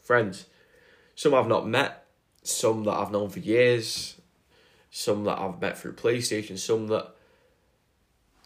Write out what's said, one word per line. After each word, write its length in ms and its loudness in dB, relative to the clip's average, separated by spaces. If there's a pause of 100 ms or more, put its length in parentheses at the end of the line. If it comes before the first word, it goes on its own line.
friends. 440 0 (680)
Some 200 4
I've 120 4
not 220 2
met, 380 -2 (360)
some 420 0
that 100 2
I've 180 -4
known 180 0
for 100 -12
years, 760 0 (760)
some 340 -2
that 140 -2
I've 220 -6
met 160 -4
through 180 -12
PlayStation, 640 -2
some 300 0
that, 260 -2 (1300)